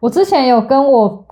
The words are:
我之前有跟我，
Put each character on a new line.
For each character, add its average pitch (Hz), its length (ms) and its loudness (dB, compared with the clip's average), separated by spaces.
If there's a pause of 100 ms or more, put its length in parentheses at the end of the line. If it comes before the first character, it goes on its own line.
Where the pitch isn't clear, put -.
我 233 100 -2
之 370 140 0
前 311 240 -2
有 240 120 2
跟 269 300 0
我， 220 420 0